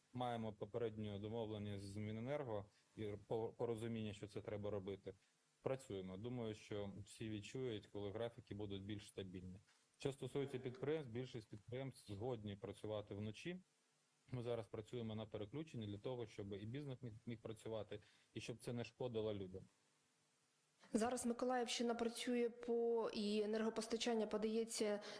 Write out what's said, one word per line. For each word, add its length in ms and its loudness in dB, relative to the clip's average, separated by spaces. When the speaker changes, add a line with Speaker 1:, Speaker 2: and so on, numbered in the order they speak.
Speaker 1:
Маємо 400 0
попередню 680 0
домовленість 680 -2
з 100 -6
Міненерго 680 0
і 80 -2
по-, 200 2
порозуміння, 680 0
що 140 -6
це 140 -6
треба 300 0
робити. 420 0
Працюємо. 560 0
Думаю, 380 0
що 340 -4
всі 260 -6
відчують, 580 -2
коли 240 -2
графіки 440 -2
будуть 280 -2
більш 240 -4
стабільні. 520 -6
Що 140 0
стосується 480 -2
підприємств, 520 -2
більшість 380 -4
підприємств 640 -6
згодні 420 -2
працювати 600 -2
вночі. 440 -4
Ми 100 0
зараз 240 2
працюємо 480 -2
на 100 -2
переключенні 640 -4
для 100 -2
того, 280 -2
щоб 280 -6
і 120 -4
бізнес 380 -4
міг, 100 -4
міг 160 -4
працювати, 580 -4
і 80 -4
щоб 160 -4
це 160 -4
не 100 0
шкодило 500 2
людям. 300 -4
Speaker 2:
Зараз 320 4
Миколаївщина 720 2
працює 540 4
по, 640 4
і 280 4
енергопостачання 840 4
подається 720 4